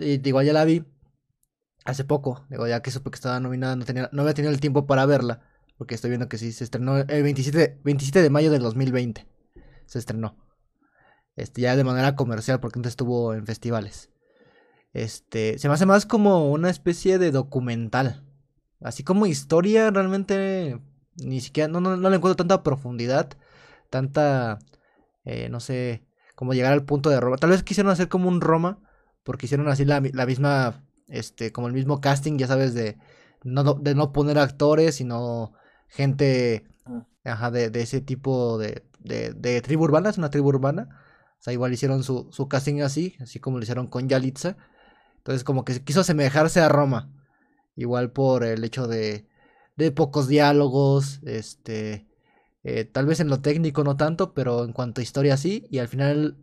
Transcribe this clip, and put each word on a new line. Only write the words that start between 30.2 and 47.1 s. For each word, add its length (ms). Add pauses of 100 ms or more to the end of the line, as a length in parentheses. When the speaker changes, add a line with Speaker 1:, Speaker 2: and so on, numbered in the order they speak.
Speaker 1:
misma, 580 (240)
este, 440
como 160
el 60
mismo 260
casting, 380
ya 80
sabes, 280
de 240 (460)
no, 300
de 200
no 180
poner 260
actores, 580
sino 560 (360)
gente, 760 (220)
Speaker 2:
Ah. 160 (220)
Speaker 1:
ajá, 260
de, 200
de 120
ese 180
tipo 580
de, 260 (160)
de, 340
de 280
tribu 220
urbana, 260
es 80
una 120
tribu 180
urbana. 400 (520)
O 20
sea, 100
igual 200
hicieron 320
su, 280
su 160
casting 340
así, 380
así 200
como 180
lo 60
hicieron 240
con 200
Yalitza. 480 (600)
Entonces, 260
como 200
que 200
quiso 160
asemejarse 600
a 80
Roma. 440 (640)